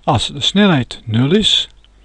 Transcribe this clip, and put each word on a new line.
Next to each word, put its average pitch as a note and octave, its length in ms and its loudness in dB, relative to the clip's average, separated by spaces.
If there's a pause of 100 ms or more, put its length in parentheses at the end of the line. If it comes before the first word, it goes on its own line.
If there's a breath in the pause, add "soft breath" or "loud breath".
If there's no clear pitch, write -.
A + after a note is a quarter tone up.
als C#3+ 240 0
de C#3+ 120 -12
snelheid F3 680 0
nul B2+ 300 0
is, - 320 0 (380)